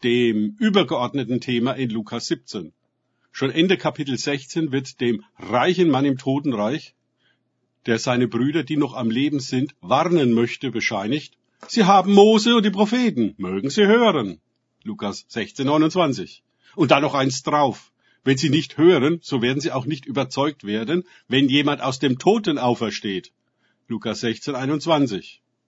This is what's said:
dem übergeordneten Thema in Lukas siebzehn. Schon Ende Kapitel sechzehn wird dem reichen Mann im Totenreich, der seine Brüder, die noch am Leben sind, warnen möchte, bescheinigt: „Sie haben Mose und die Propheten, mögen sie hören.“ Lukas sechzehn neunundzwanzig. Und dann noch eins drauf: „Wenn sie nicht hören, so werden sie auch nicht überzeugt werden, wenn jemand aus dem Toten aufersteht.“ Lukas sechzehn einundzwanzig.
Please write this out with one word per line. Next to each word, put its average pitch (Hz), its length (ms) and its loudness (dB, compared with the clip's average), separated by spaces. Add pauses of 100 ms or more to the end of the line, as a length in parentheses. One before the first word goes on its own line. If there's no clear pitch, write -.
dem 120 560 0
übergeordneten 131 840 0
Thema 120 340 -2
in 127 180 -4
Lukas 113 360 -8
siebzehn. 170 460 -8 (600)
Schon 135 160 -4
Ende 175 280 2
Kapitel 139 400 -4
sechzehn 143 560 -6
wird 135 260 -6
dem 120 240 -2 (140)
reichen 160 520 0
Mann 139 140 2
im 139 140 0
Totenreich, 135 800 -4 (880)
der 117 120 2
seine 123 300 0
Brüder, 135 360 -2
die 151 120 -6
noch 143 180 -2
am 120 160 -4
Leben 139 300 -2
sind, 131 400 -4
warnen 147 540 2
möchte, 117 360 -2
bescheinigt: 113 680 -6 (280)
„Sie 220 200 2
haben 196 280 4
Mose 214 440 6
und 202 80 2
die 208 60 0
Propheten, 208 680 0
mögen 98 320 -4
sie 202 180 2
hören.“ 185 540 2 (420)
Lukas 101 460 -8
sechzehn 117 380 -6
neunundzwanzig. 156 760 0 (320)
Und 160 160 4
dann 143 120 4
noch 143 100 -2
eins 135 280 0
drauf: 147 520 0 (320)
„Wenn 135 100 2
sie 143 140 0
nicht 151 280 -2
hören, 165 440 4
so 131 200 -4
werden 131 200 0
sie 143 100 -4
auch 123 140 -6
nicht 147 200 -8
überzeugt 139 600 -4
werden, 117 400 -4 (240)
wenn 139 180 2
jemand 143 320 2
aus 131 200 -6
dem 131 200 0
Toten 202 380 0
aufersteht.“ 110 760 -4 (560)
Lukas 107 320 -8
sechzehn 117 360 -6
einundzwanzig. 139 840 -2 (260)